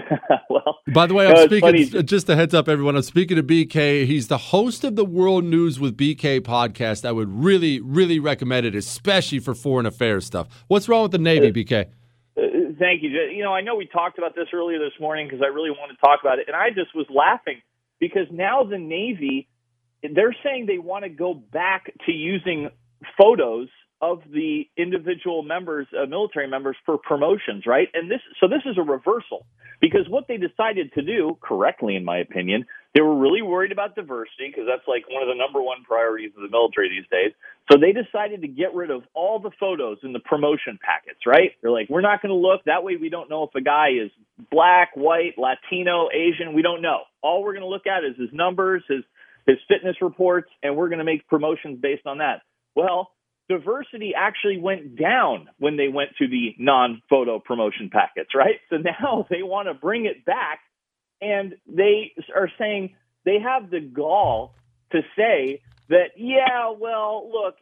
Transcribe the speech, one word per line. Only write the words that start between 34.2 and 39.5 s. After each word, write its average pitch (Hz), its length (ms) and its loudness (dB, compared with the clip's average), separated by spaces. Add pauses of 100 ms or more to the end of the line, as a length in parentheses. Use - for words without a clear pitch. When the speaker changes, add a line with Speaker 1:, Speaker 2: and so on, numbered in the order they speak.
Speaker 1:
'cause 123 140 -10
that's, 127 240 -4
like, 123 200 -4
one 131 120 -8
of 123 80 -4
the 127 60 -4
number 135 260 -4
one 127 240 -6
priorities 113 500 -4
of 104 60 -20
the 101 80 -12
military 107 400 0
these 90 180 -10
days. 95 240 0 (400)
So 143 60 12
they 170 160 6
decided 208 480 -6
to 151 80 -10
get 170 240 -4
rid 175 180 -6
of 123 220 -10
all 196 260 -4
the 196 120 -12